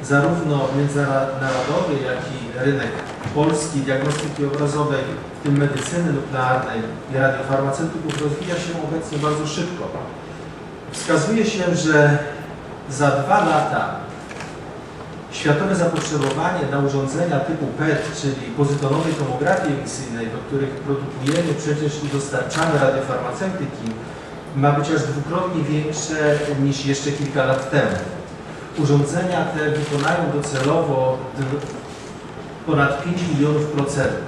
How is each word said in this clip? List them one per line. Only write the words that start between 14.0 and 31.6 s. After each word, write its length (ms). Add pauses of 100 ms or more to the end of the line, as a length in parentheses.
światowe 440
zapotrzebowanie 840 (100)
na 80
urządzenia 640
typu 260
pet, 360 (180)
czyli 140 (220)
pozytonowej 580
tomografii 680
emisyjnej, 460
do 200
których 240
produkujemy 880
przecież 460
i 40
dostarczamy 680
radiofarmaceutyki, 1120 (680)
ma 160
być 180
aż 120
dwukrotnie 600
większe 760 (240)
niż 240
jeszcze 260
kilka 320
lat 260
temu. 280 (800)
Urządzenia 680
te 260
wykonają 640
docelowo 840 (200)
d-, 60 (1200)